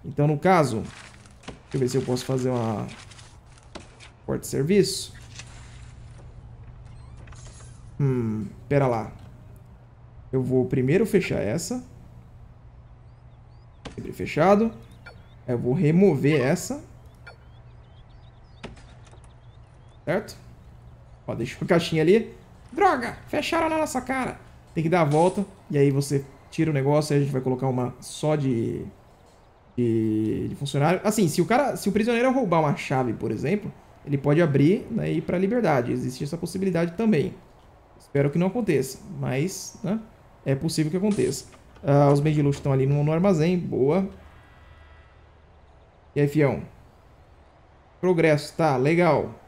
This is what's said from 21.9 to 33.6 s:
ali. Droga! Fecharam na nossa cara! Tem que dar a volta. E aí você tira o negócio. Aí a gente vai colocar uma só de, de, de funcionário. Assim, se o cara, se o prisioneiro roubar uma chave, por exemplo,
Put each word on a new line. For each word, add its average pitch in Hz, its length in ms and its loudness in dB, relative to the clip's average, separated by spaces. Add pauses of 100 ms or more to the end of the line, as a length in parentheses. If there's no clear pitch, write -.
ali. 214 300 4 (400)
Droga! 285 440 0 (120)
Fecharam 320 400 -2
na 320 80 -2
nossa 302 240 -2
cara! - 380 -6 (360)
Tem 160 80 -2
que 160 80 0
dar 170 120 4
a - 20 4
volta. 170 400 2 (260)
E 147 60 0
aí 143 140 6
você 139 340 0 (260)
tira 160 200 0
o 147 40 -2
negócio. 147 380 2
Aí 143 80 4
a 139 40 2
gente 135 80 -2
vai 127 100 -2
colocar 127 240 -2
uma 123 340 -2
só - 360 -4
de, 117 480 -2 (920)
de, 110 720 0
de - 60 -8
funcionário. 147 500 0
Assim, 208 240 2
se 175 140 0
o 160 40 2
cara, 247 300 2
se - 120 -4
o 190 40 0
prisioneiro 233 400 2
roubar 180 280 2
uma 147 160 0
chave, 127 360 -2
por 113 180 -6
exemplo, 139 420 -4 (340)